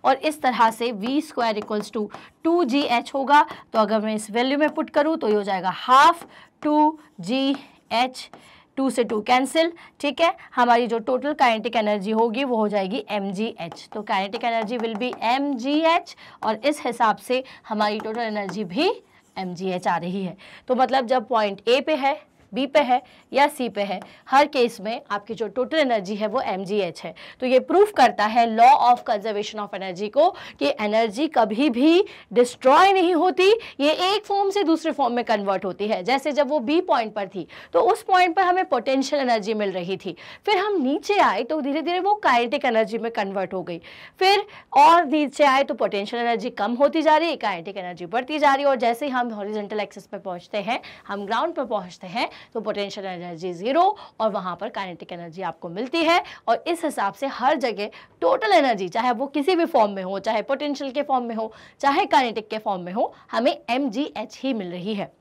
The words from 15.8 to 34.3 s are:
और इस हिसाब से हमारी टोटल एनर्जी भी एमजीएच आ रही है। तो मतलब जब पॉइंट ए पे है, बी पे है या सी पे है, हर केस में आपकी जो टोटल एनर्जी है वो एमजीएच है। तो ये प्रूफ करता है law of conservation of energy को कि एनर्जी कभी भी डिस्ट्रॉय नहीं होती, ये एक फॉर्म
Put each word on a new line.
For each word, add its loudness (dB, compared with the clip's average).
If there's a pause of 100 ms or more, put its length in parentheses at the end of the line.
और -2
इस 0
हिसाब 0
से -4 (260)
हमारी -2
टोटल -6
एनर्जी -6
भी 0 (440)
एमजीएच -4
आ 0
रही -6
है। -8 (300)
तो 0
मतलब 2
जब 0
पॉइंट -2
ए 2
पे 0
है, -2 (320)
बी -2
पे 2
है 2 (300)
या 4
सी -6
पे -6
है, -6 (300)
हर 4
केस 0
में -8 (100)
आपकी -8
जो -6
टोटल -4
एनर्जी 0
है -2
वो -2
एमजीएच -4
है। -12 (260)
तो -4
ये 4
प्रूफ 4
करता 4
है 4
law 8
of 4
conservation -4
of -8
energy -8
को 4 (300)
कि 2 (100)
एनर्जी 0
कभी 2
भी 4 (280)
डिस्ट्रॉय 4
नहीं 4
होती, 4 (300)
ये 4 (140)
एक 0
फॉर्म 0